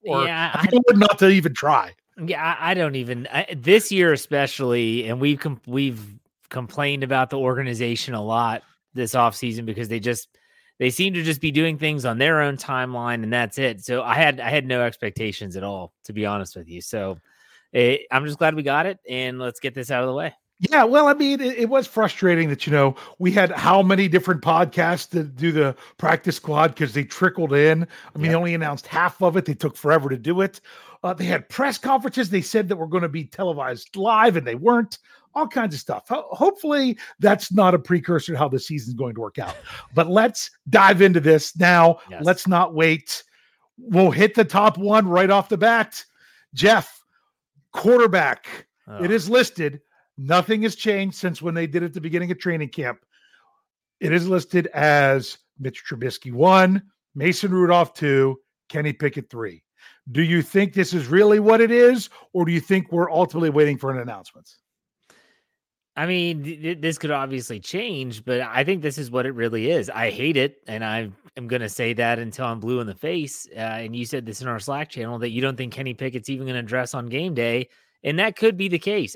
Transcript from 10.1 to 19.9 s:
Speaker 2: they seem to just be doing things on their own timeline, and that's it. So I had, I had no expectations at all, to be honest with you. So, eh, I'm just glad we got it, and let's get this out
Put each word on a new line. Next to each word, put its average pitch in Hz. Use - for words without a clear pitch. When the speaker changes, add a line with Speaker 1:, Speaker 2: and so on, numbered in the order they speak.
Speaker 2:
they 127
seem 190
to 170
just 156
be 160
doing 151
things 151
on 117
their 151
own 143
timeline, 123
and 110
that's 123
it. 120
So 123
I 117
had, 139
I 117
had 143
no 123
expectations 107
at 95
all, 95
to 107
be 104
honest 101
with 87
you. 87
So, 98
eh, 123
I'm 135
just 147
glad 156
we 156
got 143
it, 190
and 127
let's 123
get 131
this 127
out 127